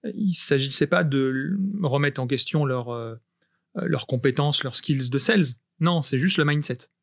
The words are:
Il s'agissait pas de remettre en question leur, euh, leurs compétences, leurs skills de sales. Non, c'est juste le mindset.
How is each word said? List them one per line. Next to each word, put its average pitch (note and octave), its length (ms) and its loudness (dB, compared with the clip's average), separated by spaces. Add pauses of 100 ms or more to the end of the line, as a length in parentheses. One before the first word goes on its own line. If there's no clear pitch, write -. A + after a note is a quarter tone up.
(140)
Il G3 200 0
s'agissait C#3 540 2
pas F3 180 4
de C3+ 520 0 (240)
remettre C#3+ 380 0
en B2+ 80 -4
question C#3 380 0
leur, B2 240 -2
euh, A#2 260 -8 (600)
leurs E3+ 320 -2
compétences, C#3 580 0
leurs B2+ 100 -6
skills C3 340 -2
de C3 80 -2
sales. G3 280 2 (340)
Non, E3+ 220 2
c'est C3+ 160 -2
juste F3 200 2
le D#3 60 4
mindset. D3 460 -2 (140)